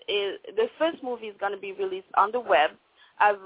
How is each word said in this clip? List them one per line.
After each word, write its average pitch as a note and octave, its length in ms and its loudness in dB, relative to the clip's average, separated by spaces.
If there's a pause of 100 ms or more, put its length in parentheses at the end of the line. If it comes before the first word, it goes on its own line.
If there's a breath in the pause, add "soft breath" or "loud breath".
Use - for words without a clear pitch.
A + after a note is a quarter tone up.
is, G3+ 300 -2 (180)
the A3+ 120 2 (100)
first D#4+ 240 0
movie A#3+ 260 -8
is G3+ 120 -16
gonna G3+ 160 -4
be G3 160 -12
released F#3+ 440 -6
on G3+ 160 4
the B3 80 -2
web G3 320 4 (460 soft breath)
as G#3 280 4